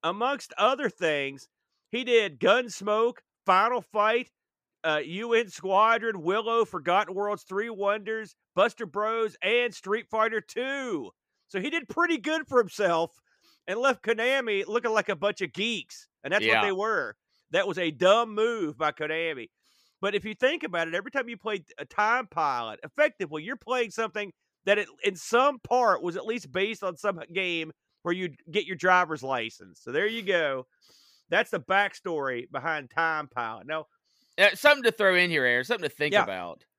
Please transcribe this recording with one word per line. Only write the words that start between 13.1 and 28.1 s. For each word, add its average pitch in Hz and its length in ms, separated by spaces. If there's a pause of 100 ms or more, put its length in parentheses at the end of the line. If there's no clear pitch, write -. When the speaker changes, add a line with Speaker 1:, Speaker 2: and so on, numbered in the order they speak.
Speaker 1:
and 190 100
left 202 240
Konami 226 640
looking 226 240
like 220 180
a 196 80
bunch 202 240
of 165 120
geeks. 208 560 (160)
And 147 80
that's 208 120
Speaker 2:
Yeah. 220 160
Speaker 1:
what 208 60
they 196 60
were. 185 440 (340)
That 185 180
was 180 100
a 170 140
dumb 208 420
move 214 420
by 151 160
Konami. 156 580 (500)
But 196 160
if - 80
you 214 100
think 302 300
about 170 240
it, 165 60
every 202 180
time 254 160
you 240 80
play 202 280 (140)
a - 60
Time 226 420
Pilot, 123 560
effectively, 156 640
you're 240 120
playing 240 360
something 208 400 (320)
that 202 140
it, 202 100 (160)
in 196 120
some 254 440
part 233 420
was 175 140
at 156 100
least 220 240
based 202 320
on 185 140
some 190 240 (120)
game 170 380 (320)
where 175 120